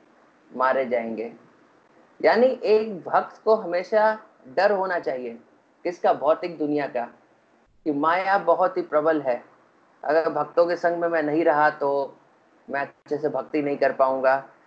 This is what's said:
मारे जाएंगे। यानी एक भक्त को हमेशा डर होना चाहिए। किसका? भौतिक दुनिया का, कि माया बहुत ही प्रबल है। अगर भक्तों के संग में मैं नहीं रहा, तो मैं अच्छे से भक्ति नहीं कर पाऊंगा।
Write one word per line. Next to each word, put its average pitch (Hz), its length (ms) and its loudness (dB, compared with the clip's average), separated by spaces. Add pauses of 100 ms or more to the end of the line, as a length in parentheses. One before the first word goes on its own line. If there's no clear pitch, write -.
(560)
मारे 131 300 0
जाएंगे। 113 480 -4 (880)
यानी 226 420 4
एक 214 380 0
भक्त 151 420 -2
को 220 120 4
हमेशा 202 640 0 (360)
डर 196 160 2
होना 185 280 -2
चाहिए। 127 400 -8 (440)
किसका? 175 300 0
भौतिक 156 440 -2
दुनिया 147 300 -2
का, 117 260 -6 (680)
कि 160 80 -4
माया 180 460 0
बहुत 175 400 2
ही 175 40 -2
प्रबल 151 400 0
है। 123 220 -2 (600)
अगर 160 260 0
भक्तों 151 360 0
के 170 100 -2
संग 175 220 0
में 170 100 -2
मैं 165 160 0
नहीं 151 220 0
रहा, 151 240 4
तो 143 480 -4 (520)
मैं 139 120 -4
अच्छे 139 360 -8
से 147 120 -2
भक्ति 131 320 -4
नहीं 143 160 -2
कर 135 140 2
पाऊंगा। 131 580 0 (180)